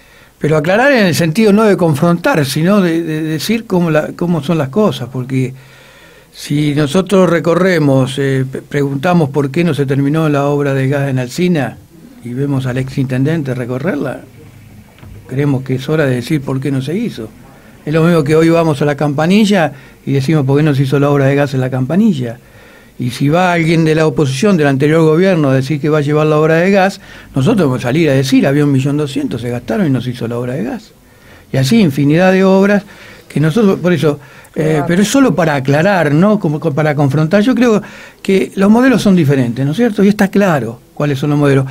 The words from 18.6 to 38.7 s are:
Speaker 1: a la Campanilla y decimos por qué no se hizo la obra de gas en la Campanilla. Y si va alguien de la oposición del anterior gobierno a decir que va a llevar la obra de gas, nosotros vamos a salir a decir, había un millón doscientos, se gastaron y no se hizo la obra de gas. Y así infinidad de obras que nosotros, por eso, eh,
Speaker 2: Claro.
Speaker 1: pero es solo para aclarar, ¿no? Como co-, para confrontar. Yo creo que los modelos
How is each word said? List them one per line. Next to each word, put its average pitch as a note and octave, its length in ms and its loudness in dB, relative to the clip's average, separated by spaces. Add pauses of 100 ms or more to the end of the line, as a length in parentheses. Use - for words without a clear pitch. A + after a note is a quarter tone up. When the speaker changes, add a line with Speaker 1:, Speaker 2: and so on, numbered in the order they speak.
Speaker 1:
a D3+ 40 2
la D3 100 0
Campanilla D#3 800 2 (320)
y C3+ 80 -2
decimos C#3 320 0
por C#3 100 2
qué D3+ 80 2
no D3+ 100 2
se C3+ 100 0
hizo C#3 180 0
la C#3+ 80 2
obra C#3 160 2
de C#3 100 2
gas C#3+ 180 0
en C3 60 -2
la B2+ 100 -2
Campanilla. C3 720 -2 (580)
Y B2+ 120 -6
si C#3 180 -2
va F3 240 2
alguien E3 320 2
de D#3 100 2
la D#3 140 2
oposición D#3 480 0
del D3+ 120 2
anterior D3 340 2
gobierno D#3+ 480 2
a C3 60 2
decir C3+ 260 -2
que D#3 80 -2
va D#3 80 2
a D3+ 40 0
llevar D3+ 260 0
la D3+ 100 2
obra D#3+ 180 2
de F3+ 160 2
gas, G3 300 0 (340)
nosotros E3 320 2
vamos B2+ 160 -4
a B2+ 60 -4
salir D3+ 200 2
a C3+ 40 2
decir, C3+ 340 2
había C#3+ 160 2
un C#3+ 80 2
millón C#3 240 0
doscientos, D3+ 460 -4
se A#2+ 80 -6
gastaron F3+ 360 -4
y C#3+ 40 0
no C3 100 0
se A#2+ 120 -6
hizo A#2 180 -8
la A#2+ 80 -6
obra B2 160 -6
de F3 100 -6
gas. B3+ 280 -10 (600)
Y C3+ 60 -2
así C3+ 240 2
infinidad D#3 500 2
de F#3+ 140 2
obras G3 380 2 (440)
que - 140 -4
nosotros, F#3+ 380 2
por F3 120 0
eso, D3+ 260 0 (360)
eh, D#3 180 -2
Speaker 2:
Claro. D3+ 140 0
Speaker 1:
pero F3 160 0
es G#3 60 2
solo C4+ 260 2
para D#3 220 0
aclarar, D3 580 0
¿no? G3+ 240 2
Como D#3 220 -4
co-, D3+ 140 -2
para D3+ 200 0
confrontar. D#3 480 0
Yo B3 140 0
creo A3+ 260 2 (400)
que - 340 0
los G3 140 2
modelos A#3+ 320 4